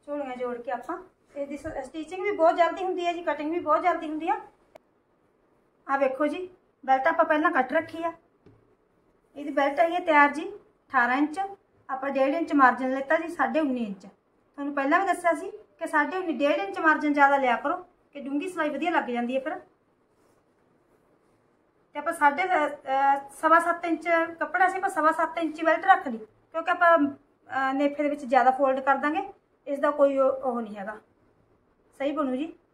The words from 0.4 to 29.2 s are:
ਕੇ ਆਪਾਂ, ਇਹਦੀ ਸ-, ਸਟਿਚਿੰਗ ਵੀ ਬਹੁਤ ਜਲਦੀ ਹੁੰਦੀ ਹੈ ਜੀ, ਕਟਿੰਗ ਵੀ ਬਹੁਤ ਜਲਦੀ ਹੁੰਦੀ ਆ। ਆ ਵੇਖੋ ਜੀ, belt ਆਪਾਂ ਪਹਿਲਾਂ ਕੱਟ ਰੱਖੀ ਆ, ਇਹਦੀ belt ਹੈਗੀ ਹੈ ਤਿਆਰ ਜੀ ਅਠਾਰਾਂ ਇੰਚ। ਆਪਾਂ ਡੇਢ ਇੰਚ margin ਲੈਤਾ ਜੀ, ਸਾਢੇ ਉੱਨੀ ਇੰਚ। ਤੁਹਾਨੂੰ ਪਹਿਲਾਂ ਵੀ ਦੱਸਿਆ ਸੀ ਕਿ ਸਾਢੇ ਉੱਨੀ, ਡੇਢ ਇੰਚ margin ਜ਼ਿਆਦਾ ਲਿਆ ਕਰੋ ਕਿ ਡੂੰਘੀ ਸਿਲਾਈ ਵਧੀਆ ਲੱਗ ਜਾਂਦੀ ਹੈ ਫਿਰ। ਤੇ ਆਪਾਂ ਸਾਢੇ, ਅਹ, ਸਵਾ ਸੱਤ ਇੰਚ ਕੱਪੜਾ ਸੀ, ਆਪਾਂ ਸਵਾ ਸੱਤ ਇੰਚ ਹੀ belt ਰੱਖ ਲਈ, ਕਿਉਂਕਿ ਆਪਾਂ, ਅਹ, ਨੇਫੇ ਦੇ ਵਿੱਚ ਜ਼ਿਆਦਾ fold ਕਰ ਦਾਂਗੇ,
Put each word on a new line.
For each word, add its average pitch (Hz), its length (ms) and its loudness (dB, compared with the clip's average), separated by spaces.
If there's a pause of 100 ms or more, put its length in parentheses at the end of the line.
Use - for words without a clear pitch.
ਕੇ 262 120 -10
ਆਪਾਂ, 285 280 -6 (380)
ਇਹਦੀ 285 200 -8
ਸ-, 294 280 -10
ਸਟਿਚਿੰਗ 320 380 -10
ਵੀ 403 80 0
ਬਹੁਤ 320 260 4
ਜਲਦੀ 339 280 0
ਹੁੰਦੀ 349 220 -2
ਹੈ 349 60 0
ਜੀ, 339 100 -8
ਕਟਿੰਗ 311 280 -4
ਵੀ 349 80 -2
ਬਹੁਤ 311 240 0
ਜਲਦੀ 330 260 0
ਹੁੰਦੀ 311 200 -6
ਆ। 427 120 -2 (1500)
ਆ 269 80 0
ਵੇਖੋ 277 300 0
ਜੀ, 370 240 -6 (360)
belt 262 200 2
ਆਪਾਂ 330 180 4
ਪਹਿਲਾਂ 320 260 2
ਕੱਟ 262 220 0
ਰੱਖੀ 320 320 -2
ਆ, 330 80 -4 (1200)
ਇਹਦੀ 285 140 -10
belt 285 300 2
ਹੈਗੀ 339 140 4
ਹੈ 359 60 -2
ਤਿਆਰ 294 300 6
ਜੀ 349 200 -8
ਅਠਾਰਾਂ 254 680 -2
ਇੰਚ। 302 220 -2 (520)
ਆਪਾਂ 269 200 -6
ਡੇਢ 269 240 2
ਇੰਚ 330 180 -4
margin 262 380 4
ਲੈਤਾ 269 260 0
ਜੀ, 330 120 -4
ਸਾਢੇ 277 320 -2
ਉੱਨੀ 262 200 -2
ਇੰਚ। 196 220 -8
ਤੁਹਾਨੂੰ - 720 -12
ਪਹਿਲਾਂ 285 260 2
ਵੀ 392 60 -2
ਦੱਸਿਆ 339 260 0
ਸੀ 370 180 -4
ਕਿ - 360 -14
ਸਾਢੇ 302 300 0
ਉੱਨੀ, 349 160 -4
ਡੇਢ 285 260 2
ਇੰਚ 381 200 -6
margin 302 340 2
ਜ਼ਿਆਦਾ 285 240 4
ਲਿਆ 247 200 0
ਕਰੋ 349 300 -6 (260)
ਕਿ 285 80 -14
ਡੂੰਘੀ 285 280 -6
ਸਿਲਾਈ 330 200 -4
ਵਧੀਆ 285 220 -2
ਲੱਗ 311 140 0
ਜਾਂਦੀ 240 300 -4
ਹੈ 262 60 0
ਫਿਰ। 359 200 -8 (2250)
ਤੇ 294 60 -10
ਆਪਾਂ 311 140 -4
ਸਾਢੇ, 294 300 4
ਅਹ, 285 880 0
ਸਵਾ 320 280 4
ਸੱਤ 339 260 0
ਇੰਚ 330 240 -4 (300)
ਕੱਪੜਾ 349 300 0
ਸੀ, 370 100 -2
ਆਪਾਂ 381 120 -4
ਸਵਾ 311 220 2
ਸੱਤ 320 260 -4
ਇੰਚ 320 200 -6
ਹੀ 320 60 -6
belt 330 200 2
ਰੱਖ 370 240 4
ਲਈ, 226 100 -6
ਕਿਉਂਕਿ 330 520 -8
ਆਪਾਂ, 339 280 6
ਅਹ, - 760 -4
ਨੇਫੇ 285 300 0
ਦੇ 294 60 2
ਵਿੱਚ 285 160 -6
ਜ਼ਿਆਦਾ 247 260 4
fold 269 300 0
ਕਰ 269 160 2
ਦਾਂਗੇ, 320 360 -4 (340)